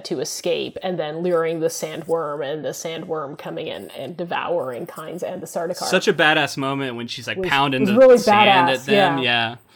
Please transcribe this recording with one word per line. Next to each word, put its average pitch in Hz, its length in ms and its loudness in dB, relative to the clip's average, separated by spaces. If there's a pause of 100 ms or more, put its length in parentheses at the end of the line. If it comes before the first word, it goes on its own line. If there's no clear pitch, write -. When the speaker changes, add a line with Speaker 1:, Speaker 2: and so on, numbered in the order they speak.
Speaker 1:
to 143 160 -4
escape 151 600 -4
and 180 160 -4
then 156 200 -4
luring 165 420 0
the 160 80 2
sandworm 156 760 -4
and 147 180 -6
the 127 60 -4
sandworm 156 680 -8
coming 170 300 -10
in 98 220 -10
and - 260 -12
devouring 170 720 -4
Kynes 165 340 -12
and - 200 -8
the - 40 -12
Sardaukar. 175 380 -6
Speaker 2:
Such 180 240 0
a 196 60 4
badass 151 420 4
moment 135 400 -4
when 117 120 -8
she's, 120 200 -12
like, 110 100 -4
Speaker 1:
Was, 180 120 -2
Speaker 2:
pounding 139 320 2
Speaker 1:
was 196 80 2
Speaker 2:
the 214 80 2
Speaker 1:
really 254 220 10
Speaker 2:
sand 202 500 6
Speaker 1:
badass, 131 40 2
Speaker 2:
at 123 120 -4
them. 190 320 4
Speaker 1:
yeah. 131 60 0
Speaker 2:
Yeah. 120 320 0 (200)